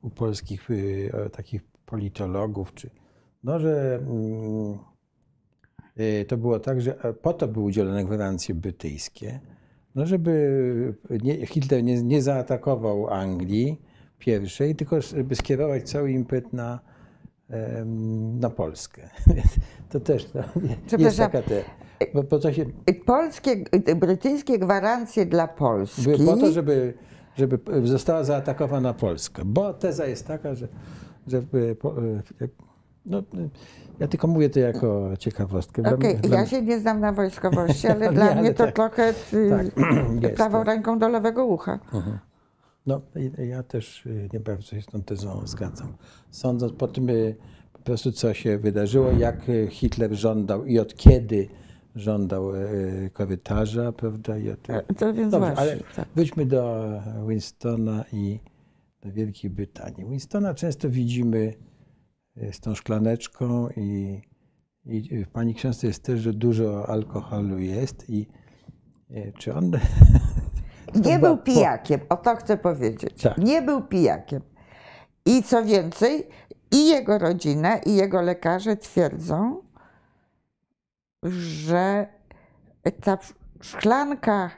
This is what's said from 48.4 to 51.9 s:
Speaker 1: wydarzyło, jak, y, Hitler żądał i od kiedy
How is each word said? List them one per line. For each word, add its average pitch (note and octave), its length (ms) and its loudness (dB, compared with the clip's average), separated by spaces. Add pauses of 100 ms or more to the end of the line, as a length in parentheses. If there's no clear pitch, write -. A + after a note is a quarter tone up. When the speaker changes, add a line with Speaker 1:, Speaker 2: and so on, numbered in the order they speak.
Speaker 1:
wydarzyło, G#2+ 540 2
jak, A#2 360 2
y, A2+ 220 0
Hitler A2+ 440 -2
żądał G#2+ 500 0
i B2 140 4
od G#2+ 180 0
kiedy A2 520 6 (460)